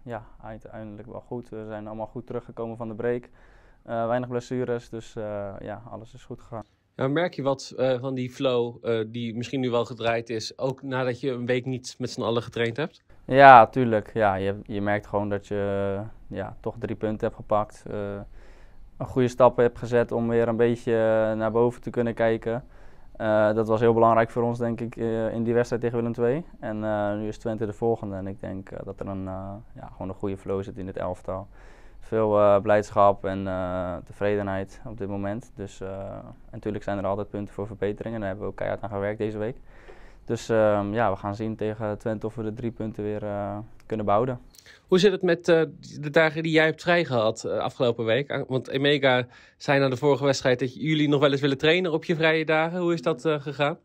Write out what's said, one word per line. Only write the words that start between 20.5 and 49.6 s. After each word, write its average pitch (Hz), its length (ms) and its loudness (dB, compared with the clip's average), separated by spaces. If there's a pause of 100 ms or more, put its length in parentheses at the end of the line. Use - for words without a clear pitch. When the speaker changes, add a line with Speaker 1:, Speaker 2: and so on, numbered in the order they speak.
Speaker 1:
beetje, 117 360 2
eh, 110 440 2
naar 110 140 -2
boven 120 300 2
te - 80 -10
kunnen 117 240 -2
kijken. 113 500 0 (520)
Eh, 107 380 4
dat 110 140 2
was 110 120 2
heel 117 140 6
belangrijk 113 360 6
voor 120 140 -2
ons, 120 140 -2
denk 117 240 -4
ik, 117 140 -8
eh, 113 380 -2
in 113 100 -2
die 117 100 0
wedstrijd 120 280 0
tegen 120 160 -2
Willem 117 160 -2
twee. 120 320 0 (140)
En, 107 240 -6
eh, 104 300 0
nu 107 140 -4
is 107 100 -8
Twente 113 280 -6
de 104 80 -6
volgende. 110 420 -2
En 95 120 -8
ik 98 120 -10
denk, 95 320 -10
eh, - 140 -12
dat 98 140 -14
er 98 80 -8
een, 95 200 -8
eh, 95 260 -10 (220)
ja, 117 160 -16
gewoon 95 180 -12
een 95 60 -10
goede 98 220 -6
flow 98 260 -4
zit 95 140 -12
in 95 100 -8
het 95 100 -10
elftal. 95 500 -8 (520)
Veel, 110 400 2
eh, 101 220 8
blijdschap 104 640 4
en, 98 220 -4
eh, 92 480 -4 (100)
tevredenheid 101 800 -4
op 113 120 -12
dit 98 100 -8
moment. 101 480 -6
Dus, 98 260 -12
eh, 95 80 -10
en 101 460 -12 (160)
natuurlijk 107 320 -6
zijn 101 140 -4
er 98 80 -4
altijd 101 240 -2
punten 101 240 -8
voor 101 140 -6
verbetering. 104 460 -6
En 113 60 -8
daar 98 100 -4
hebben 98 160 -8
we 98 60 -6
ook 98 60 -12
keihard 98 260 -6
aan 98 60 -8
gewerkt 101 280 -4
deze 107 200 -4
week. 107 180 -6 (720)
Dus, - 240 -6
ehm, 104 440 4
ja, 110 180 2
we 98 60 -4
gaan 101 180 -6
zien 110 200 -6
tegen 107 420 -4
Twente 107 280 -6
of 110 100 -6
we 113 80 -6
de 107 100 -4
drie 117 180 -6
punten 107 320 -8
weer, 104 200 -4
eh, 101 340 -6 (280)
kunnen 107 200 -4
behouden. 123 340 2 (480)
Speaker 2:
Hoe 185 120 6
zit 196 120 6
het 185 100 -4
met, 175 260 2
eh, 165 140 6 (380)
de 147 100 -6
dagen 160 340 4
die 165 80 0
jij 156 140 6
hebt 156 160 0
vrijgehad, 139 600 2
eh, 107 140 -2
afgelopen 120 480 -2
week? 123 260 0
Ah, 139 160 -4
want 131 200 -4
Emeka 135 580 2 (320)
zei 139 220 2